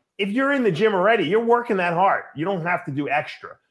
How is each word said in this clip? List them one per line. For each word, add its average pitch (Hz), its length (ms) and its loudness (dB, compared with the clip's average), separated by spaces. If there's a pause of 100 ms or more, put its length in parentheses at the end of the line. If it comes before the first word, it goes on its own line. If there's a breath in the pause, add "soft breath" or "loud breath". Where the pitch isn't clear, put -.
(200)
If 196 100 -2
you're 269 240 0
in 269 80 0
the 214 100 2
gym 208 220 2
already, 202 300 2
you're 202 200 0
working 233 340 2
that 175 160 0
hard. 165 320 2 (100)
You 147 100 -6
don't 190 160 -2
have 170 240 -4
to 151 60 -8
do 135 180 -4
extra. - 480 -6 (140)